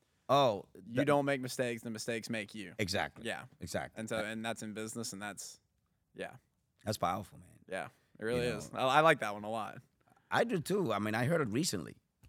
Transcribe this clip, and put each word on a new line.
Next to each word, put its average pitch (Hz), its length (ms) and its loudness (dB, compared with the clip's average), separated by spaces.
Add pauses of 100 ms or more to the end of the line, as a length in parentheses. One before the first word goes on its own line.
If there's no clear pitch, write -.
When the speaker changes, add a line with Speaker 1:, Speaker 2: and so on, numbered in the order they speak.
(260)
Speaker 1:
Oh, 127 380 4 (100)
Speaker 2:
you 107 260 -14
Speaker 1:
the 143 40 4
Speaker 2:
don't 143 220 6
make 139 160 0
mistakes, 123 400 -2
the 117 80 -6
mistakes 113 400 -4
make 107 240 -4
you. 92 240 -10
Speaker 1:
Exactly. 92 480 -2
Speaker 2:
Yeah. 87 160 -4 (180)
Speaker 1:
Exactly. 87 400 -6
Speaker 2:
And 110 80 -6
so, 113 80 -2
Speaker 1:
Uh, 110 60 0
Speaker 2:
and 110 220 -6
that's 113 180 -4
in 107 100 -8
business, 110 400 -6
and 98 80 -10
that's, - 400 -10 (540)
yeah. 92 160 -8 (540)
Speaker 1:
That's 110 120 0
powerful, 92 420 -4
man. 87 100 -20 (200)
Speaker 2:
Yeah, 90 200 -6 (300)
it 104 60 -8
really 120 240 0
Speaker 1:
You 113 60 0
Speaker 2:
is. - 180 -8
Speaker 1:
know. 110 80 -4
Speaker 2:
I, 131 160 6
I 151 40 10
like 156 200 8
that 107 140 -4
one 104 100 -8
a 107 60 -4
lot. 110 280 -6 (520)
Speaker 1:
I 139 140 4
do 208 160 0
too. 127 340 0
I 101 40 0
mean, 107 160 0
I 123 120 2
heard 160 160 2
it 120 60 0
recently. 101 480 -2 (320)